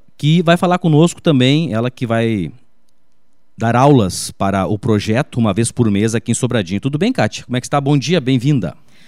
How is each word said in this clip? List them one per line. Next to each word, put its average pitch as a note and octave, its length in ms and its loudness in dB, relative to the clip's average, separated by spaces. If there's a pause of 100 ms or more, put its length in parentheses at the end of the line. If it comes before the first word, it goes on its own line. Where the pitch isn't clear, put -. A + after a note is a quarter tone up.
(180)
que D#3+ 240 2
vai F3 160 2
falar F3+ 220 0
conosco E3 420 2
também, D3 500 2
ela A#2 180 -2
que - 160 -8
vai A2+ 460 -2 (1080)
dar A2+ 200 0
aulas B2+ 540 4
para G2 340 -2
o G2 120 -2
projeto G#2+ 600 -2
uma A2 160 2
vez A2+ 180 -2
por A2+ 180 0
mês G#2+ 240 0
aqui A#2 180 -4
em A2+ 40 -2
Sobradinho. A#2+ 460 -4
Tudo C#3 160 -4
bem, A3 160 -2
Kátia? - 320 -4
Como B2 100 -6
é B2 60 -4
que - 60 -10
está? D3 120 -2
Bom C#3+ 180 0
dia, D3 220 -2
bem-vinda. B2+ 560 -2 (320)